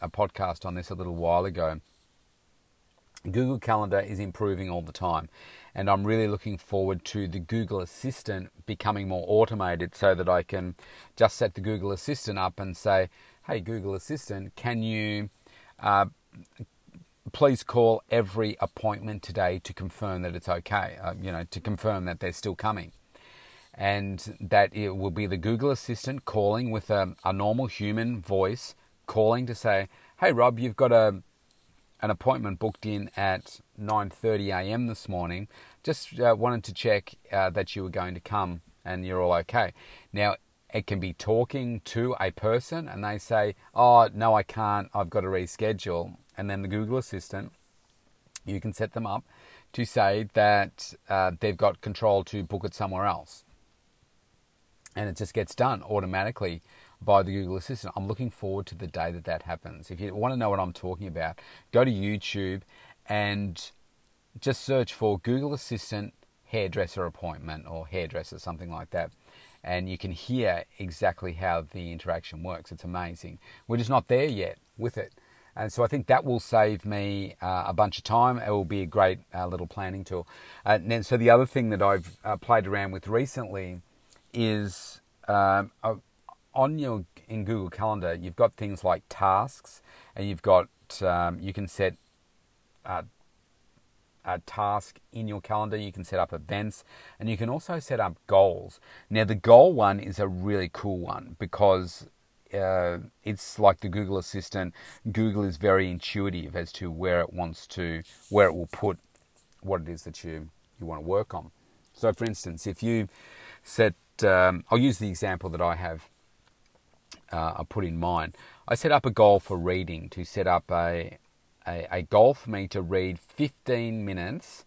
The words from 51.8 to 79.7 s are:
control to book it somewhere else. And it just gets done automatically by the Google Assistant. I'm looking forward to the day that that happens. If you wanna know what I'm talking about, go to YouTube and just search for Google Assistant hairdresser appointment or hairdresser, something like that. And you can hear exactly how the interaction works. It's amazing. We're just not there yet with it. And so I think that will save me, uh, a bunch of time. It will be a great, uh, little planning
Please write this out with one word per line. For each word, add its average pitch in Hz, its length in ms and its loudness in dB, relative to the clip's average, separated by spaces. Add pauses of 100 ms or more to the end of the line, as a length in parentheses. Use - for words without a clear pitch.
control 101 440 2
to 104 180 -6
book 92 240 -6
it 92 80 -6
somewhere 95 320 -4
else. 82 380 -6 (1500)
And 104 140 -4
it 87 80 -6
just - 160 -6
gets 104 220 -4
done 123 280 0
automatically 95 800 -4 (400)
by 98 220 6
the 95 100 -2
Google 95 240 -4
Assistant. 101 400 -10
I'm 98 100 -6
looking 113 220 -4
forward 98 380 -6
to - 80 -16
the 90 120 -12
day 85 240 -4
that 87 140 -10
that 80 200 -6
happens. 82 460 -12
If 87 100 -12
you 98 140 -8
wanna 123 220 -2
know 113 140 0
what 98 100 0
I'm 90 140 -2
talking 92 320 -8
about, 80 320 -6 (340)
go 120 100 6
to 131 80 4
YouTube 98 680 -4 (460)
and 101 640 -2 (680)
just 131 220 -2
search 131 320 0
for 104 280 0
Google 139 340 0
Assistant 110 580 -8 (320)
hairdresser 95 640 -4
appointment 78 600 -10
or 80 200 -12
hairdresser, 82 520 -6
something 85 320 -10
like 82 200 -12
that. 80 200 -4 (540)
And 90 240 -4
you 92 80 -6
can 95 160 -8
hear 95 520 0 (140)
exactly 92 540 -4
how 85 300 -2
the 85 280 -12
interaction 82 520 -8
works. 85 280 -10
It's 82 140 -16
amazing. 85 540 -10 (280)
We're 117 120 0
just 117 100 -2
not 127 200 2
there 131 180 4
yet 101 320 -4 (180)
with 113 220 -4
it. - 160 -10 (420)
And 104 160 -6
so 120 120 0
I - 20 2
think 135 220 -2
that 131 140 6
will 123 180 0
save 107 440 2
me, 101 560 -6
uh, 90 260 -2
a 90 60 -4
bunch 101 240 2
of - 80 -12
time. 120 340 4
It 110 120 -4
will 101 160 0
be 98 160 -2
a 90 40 -4
great, 92 340 4 (140)
uh, 92 120 -4
little 87 200 -6
planning 95 380 -8